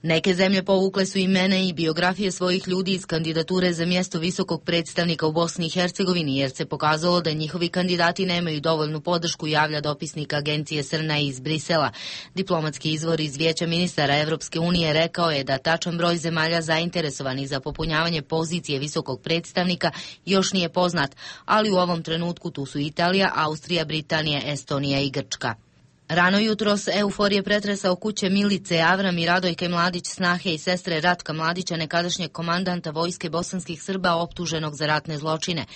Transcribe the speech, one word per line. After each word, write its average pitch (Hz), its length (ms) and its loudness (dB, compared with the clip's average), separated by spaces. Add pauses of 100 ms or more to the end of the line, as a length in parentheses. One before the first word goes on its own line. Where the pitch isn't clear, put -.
Neke 165 320 2
zemlje 190 280 4
povukle 190 440 4
su 190 120 -2
imena 190 380 4
i 185 160 0
biografije 175 600 0
svojih 180 360 -2
ljudi 185 240 0
iz 185 140 -4
kandidature 165 680 0
za 170 140 -2
mjesto 180 320 0
visokog 175 460 -2
predstavnika 170 640 0
u 156 60 2
Bosni 170 340 0
i 156 40 -2
Hercegovini, 175 680 0
jer 135 120 0
se 147 160 -6
pokazalo 156 540 2
da 160 120 0
njihovi 156 360 -2
kandidati 180 580 2
nemaju 175 340 0
dovoljnu 156 400 0
podršku, 170 460 -2
javlja 151 340 2
dopisnik 151 520 -4
agencije 151 500 -2
Srna 156 360 -2
iz 139 220 -2
Brisela. 151 500 0 (440)
Diplomatski 160 580 0
izvor 160 280 0
iz 147 160 -4
Vijeća 160 300 0
ministara 165 520 2
Evropske 156 400 -2
unije 165 340 2
rekao 165 380 2
je 139 140 0
da 135 140 0
tačan 165 400 0
broj 170 180 2
zemalja 165 460 0
zainteresovanih 151 840 -2
za 135 120 -2
popunjavanje 160 600 -2
pozicije 160 560 -2
visokog 143 440 -4
predstavnika 175 680 0 (340)
još 190 280 2
nije 180 160 0
poznat, 165 480 0 (280)
ali 214 260 2
u 190 60 4
ovom 175 260 2
trenutku 170 480 -4
tu 139 160 -6
su 147 120 -6
Italija, 143 560 2
Austrija, 156 500 0
Britanija, 156 600 -2
Estonija 139 560 -2
i 139 100 0
Grčka. 135 440 -4 (540)
Rano 175 300 4
jutros 208 500 2
EUFOR 202 440 2
je 196 100 2
pretresao 202 540 0
kuće 202 340 -2
Milice, 196 500 2
Avram 180 380 4
i 165 80 0
Radojke 175 420 0
Mladić, 175 380 0
snahe 175 480 0
i 156 40 -4
sestre 180 420 0
Ratka 175 320 2
Mladića, 165 440 -2
nekadašnjeg 170 560 -2
komandanta 170 580 -2
vojske 170 400 -2
bosanskih 170 520 -4
Srba 185 320 0
optuženog 165 600 -4
za 151 120 -2
ratne 151 320 -2
zločine. 156 580 -4